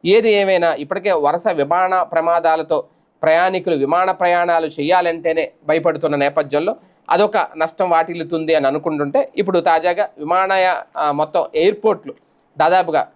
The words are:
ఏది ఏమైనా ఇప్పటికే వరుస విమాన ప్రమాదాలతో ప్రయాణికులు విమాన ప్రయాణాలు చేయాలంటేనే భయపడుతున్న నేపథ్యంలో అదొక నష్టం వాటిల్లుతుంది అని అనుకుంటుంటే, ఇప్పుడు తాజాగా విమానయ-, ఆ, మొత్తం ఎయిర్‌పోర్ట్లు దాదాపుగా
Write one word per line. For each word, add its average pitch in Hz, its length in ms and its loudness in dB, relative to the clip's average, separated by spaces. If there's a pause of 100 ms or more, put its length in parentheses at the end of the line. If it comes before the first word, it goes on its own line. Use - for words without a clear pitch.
ఏది 214 260 4
ఏమైనా 190 420 2
ఇప్పటికే 180 380 -4
వరుస 160 360 0
విమాన 180 540 0
ప్రమాదాలతో 165 800 0 (400)
ప్రయాణికులు 170 520 2
విమాన 165 360 0
ప్రయాణాలు 175 540 0
చేయాలంటేనే 165 840 -2 (160)
భయపడుతున్న 156 480 0
నేపథ్యంలో 147 600 0 (340)
అదొక 208 280 2 (200)
నష్టం 160 320 -2
వాటిల్లుతుంది 165 640 -2
అని 139 120 2
అనుకుంటుంటే, 147 680 -2
ఇప్పుడు 180 240 0
తాజాగా 175 580 0
విమానయ-, 185 680 0 (140)
ఆ, 151 140 -2
మొత్తం 151 340 -2 (100)
ఎయిర్‌పోర్ట్లు 196 580 0 (440)
దాదాపుగా 165 580 2